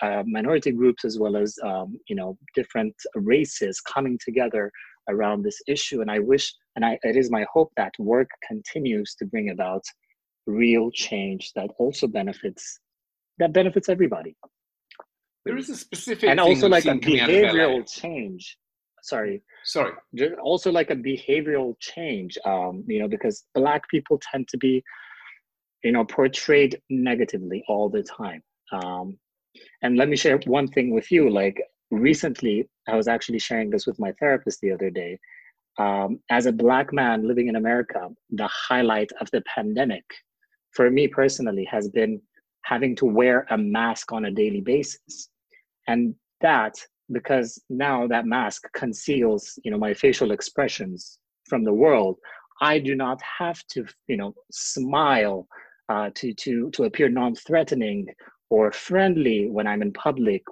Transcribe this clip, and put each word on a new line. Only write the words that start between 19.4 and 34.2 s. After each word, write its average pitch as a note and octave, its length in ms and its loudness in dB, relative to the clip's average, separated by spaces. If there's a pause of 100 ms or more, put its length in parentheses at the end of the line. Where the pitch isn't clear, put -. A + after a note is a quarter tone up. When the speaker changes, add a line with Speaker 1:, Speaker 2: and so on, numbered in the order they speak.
Speaker 2:
Sorry. - 300 -2 (200)
Speaker 1:
There, D3 280 -2
also, F3 320 0
like, E3 180 2
a D3 60 -2
behavioral C3+ 840 -2
change, A2+ 640 -8
um, F#2 440 -2
you G#2+ 100 0
know, G#2+ 80 -2
because G#2 380 -4 (100)
Black D3 340 0
people D3 300 0 (100)
tend C3+ 200 -6
to - 80 -6
be, C3 260 2 (1000)
you A#2 80 2
know, A#2 120 2
portrayed C3+ 760 2 (100)
negatively A#2 800 -2
all G#2 200 0
the G2+ 140 -2
time. F2+ 400 -12 (300)
Um, G2 440 -8 (640)
and B2 140 2
let C3+ 120 4
me D3 80 0
share C3+ 300 4
one C3+ 200 2
thing B2+ 260 0
with A2+ 200 -2
you. D#3 180 6
Like, G2 320 0 (300)
recently, A#2+ 760 0 (200)
I A2+ 80 2
was A2 100 2
actually A#2 320 -2
sharing A2 320 -4
this G#2 160 -2
with A#2 140 -4
my G2 180 -4
therapist C3 420 0